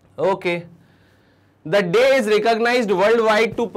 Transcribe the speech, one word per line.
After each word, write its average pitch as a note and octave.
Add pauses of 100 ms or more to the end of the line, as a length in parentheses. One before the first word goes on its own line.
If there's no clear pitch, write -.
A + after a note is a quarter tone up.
(200)
ओके, F3 (920)
the G3
day B3+
is G#3
recognized A3
worldwide A3
to A#3